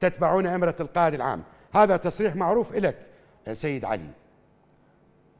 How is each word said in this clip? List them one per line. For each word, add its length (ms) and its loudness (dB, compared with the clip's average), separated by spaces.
تتبعون 460 2
إمرة 340 0
القائد 340 0
العام؟ 280 -4
هذا 220 6
تصريح 400 -2
معروف 380 0
إلك، 220 0
سيد 320 -6
علي. 260 -6